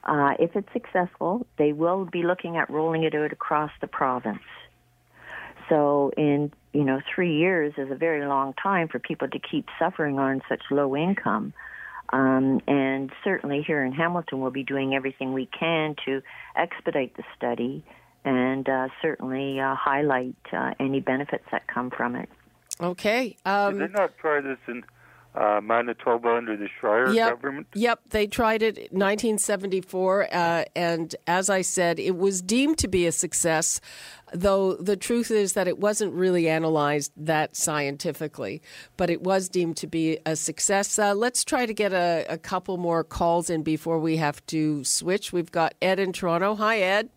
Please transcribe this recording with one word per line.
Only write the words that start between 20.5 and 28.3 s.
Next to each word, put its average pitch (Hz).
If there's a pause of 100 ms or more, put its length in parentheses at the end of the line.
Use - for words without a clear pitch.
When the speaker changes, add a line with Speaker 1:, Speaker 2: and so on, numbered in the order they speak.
Speaker 1:
uh, 127
any 135
benefits 135
that -
come 123
from 120
it. - (520)
Speaker 2:
Okay. 202
Speaker 3:
Did -
Speaker 2:
Um, 202
Speaker 3:
they 190
not 185
try 147
this 135 (100)
in, 120 (520)
uh, 104
Manitoba 117
under 117
the 101 (100)
Schreier 120
Speaker 2:
Yep. 226
Speaker 3:
government? 139
Speaker 2:
Yep, 233 (100)
they 208
tried 220